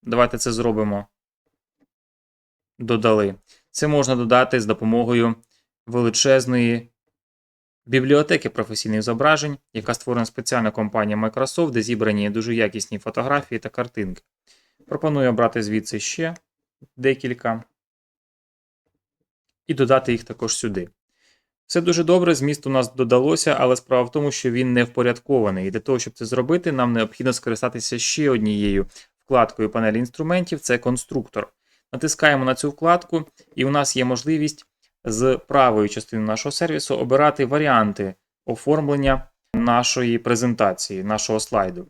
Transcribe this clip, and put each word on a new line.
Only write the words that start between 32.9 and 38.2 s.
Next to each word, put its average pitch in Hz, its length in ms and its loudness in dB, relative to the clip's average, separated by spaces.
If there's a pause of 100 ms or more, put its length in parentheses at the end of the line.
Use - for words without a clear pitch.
і 131 100 0
у 135 40 0
нас 143 280 0
є 127 80 2
можливість 147 600 -2 (380)
з 120 340 0 (100)
правої 113 420 4
частини 113 340 -6
нашого 110 280 -4
сервісу 151 440 -4
обирати 135 500 2
варіанти 117 680 0 (320)